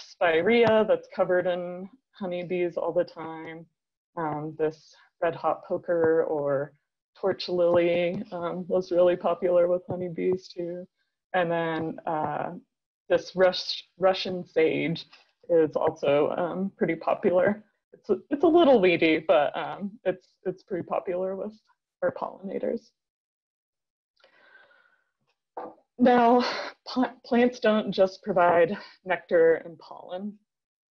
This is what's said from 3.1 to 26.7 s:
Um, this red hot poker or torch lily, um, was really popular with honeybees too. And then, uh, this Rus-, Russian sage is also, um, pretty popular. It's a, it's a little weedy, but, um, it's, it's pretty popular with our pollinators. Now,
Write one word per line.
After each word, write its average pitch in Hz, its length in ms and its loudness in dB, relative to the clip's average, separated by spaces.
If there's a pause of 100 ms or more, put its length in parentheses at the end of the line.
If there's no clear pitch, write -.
Um, 156 420 -6
this 156 380 -4 (260)
red 165 140 -2
hot 156 320 -4
poker 165 560 0
or 143 500 -4 (460)
torch 185 300 -4
lily, 175 800 0
um, 175 360 -8
was 185 240 -2
really 180 240 4
popular 175 520 2
with 180 220 0
honeybees 180 580 -2
too. 180 400 -10 (460)
And 180 180 0
then, 165 540 -4
uh, 151 460 -4 (580)
this - 260 -2
Rus-, 180 480 0 (140)
Russian 185 480 -2
sage 156 600 -2 (440)
is 160 260 4
also, 151 600 0
um, 180 400 -4
pretty 170 180 -2
popular. 185 680 0 (300)
It's - 160 -10
a, 196 80 2 (120)
it's 285 140 -2
a 359 40 6
little 311 320 6
weedy, 165 480 2
but, 151 300 2
um, 160 340 -8 (120)
it's, 185 240 -6 (180)
it's 185 160 -8
pretty 170 220 -8
popular 185 520 -4
with 202 180 -10 (500)
our 180 80 0
pollinators. - 800 -8 (3000)
Now, 247 460 6 (420)